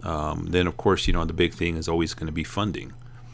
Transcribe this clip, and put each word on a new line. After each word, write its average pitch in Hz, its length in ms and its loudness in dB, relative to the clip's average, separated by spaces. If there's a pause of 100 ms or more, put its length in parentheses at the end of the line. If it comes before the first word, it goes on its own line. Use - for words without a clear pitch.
Um, 80 480 -4
then, 90 160 4
of 85 100 -2
course, 95 300 4
you - 60 6
know, 85 120 4
the 82 80 -2
big 85 200 2
thing 85 240 0
is 80 100 -4
always 82 260 2
gonna 78 180 -6
be 80 120 -2
funding. 101 500 -4 (400)